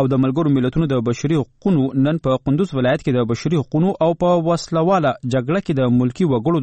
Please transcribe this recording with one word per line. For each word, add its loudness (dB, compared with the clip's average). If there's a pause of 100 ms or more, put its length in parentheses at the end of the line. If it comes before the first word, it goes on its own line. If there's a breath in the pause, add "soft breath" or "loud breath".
او 2
د 0
ملګرو 0
ملتونو 0
د 0
بشري -2
حقوقونو 0 (220)
نن -2
په 0
قندوز 0
ولایت 0
کې 0
د 0
بشري -2
حقوقونو 0 (120)
او 2 (140)
په 2
وسلواله 0 (200)
جګړه -2
کې -4
د 2
ملکي -2
وګړو 0